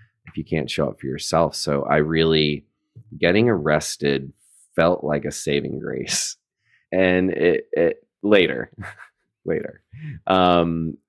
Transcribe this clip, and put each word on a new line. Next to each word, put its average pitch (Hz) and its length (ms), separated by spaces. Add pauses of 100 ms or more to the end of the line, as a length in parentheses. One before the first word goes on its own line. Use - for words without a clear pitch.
(280)
if - 100
you 78 80
can't 76 240
show 73 180
up - 120
for - 80
yourself. 80 480
So 71 280
I 78 140
really, 78 680 (520)
getting 92 320
arrested 73 840 (440)
felt 85 280
like 73 220
a 73 60
saving 71 480
grace. - 560 (560)
And 92 400
it, - 400
it - 340 (180)
later, 87 480 (380)
<laughs> - 360
later, - 360 (460)
um, 85 720 (120)